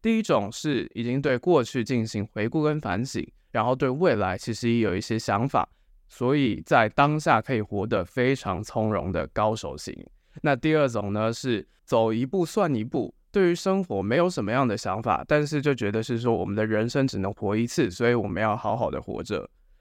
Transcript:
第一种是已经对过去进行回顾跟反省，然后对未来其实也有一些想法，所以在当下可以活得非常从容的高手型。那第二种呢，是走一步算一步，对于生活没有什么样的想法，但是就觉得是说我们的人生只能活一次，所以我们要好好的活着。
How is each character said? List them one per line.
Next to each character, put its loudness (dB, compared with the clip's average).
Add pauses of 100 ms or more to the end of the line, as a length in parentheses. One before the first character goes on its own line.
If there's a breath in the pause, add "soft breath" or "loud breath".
第 2
一 0
种 2
是 -2
已 -4
经 0
对 2
过 4
去 -2
进 0
行 -4
回 -2
顾 -2
跟 0
反 -2
省， -6 (280)
然 0
后 2
对 0
未 2
来 0
其 -6
实 0
也 4
有 2
一 -2
些 -2
想 0
法， 0 (400)
所 0
以 0
在 4
当 2
下 2
可 -4
以 2
活 -4
得 0
非 0
常 -6
从 -2
容 -2
的 -2
高 0
手 -8
型。 -10 (460 loud breath)
那 0
第 0
二 4
种 -4
呢， 0
是 -4 (160)
走 2
一 0
步 0
算 0
一 0
步， -4 (160)
对 4
于 2
生 0
活 -4
没 0
有 4
什 -4
么 -2
样 2
的 0
想 -4
法， 0
但 2
是 -2
就 2
觉 -2
得 0
是 -2
说 2
我 -2
们 -2
的 2
人 0
生 2
只 -2
能 -2
活 -2
一 2
次， 0
所 0
以 4
我 0
们 -2
要 0
好 -2
好 0
的 0
活 -8
着。 -6 (300)